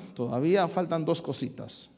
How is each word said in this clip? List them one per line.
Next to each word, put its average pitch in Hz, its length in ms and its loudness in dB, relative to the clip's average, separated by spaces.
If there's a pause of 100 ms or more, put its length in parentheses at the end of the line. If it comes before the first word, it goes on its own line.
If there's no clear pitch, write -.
(120)
todavía 143 540 2
faltan 165 380 0
dos 165 180 2
cositas. - 760 -8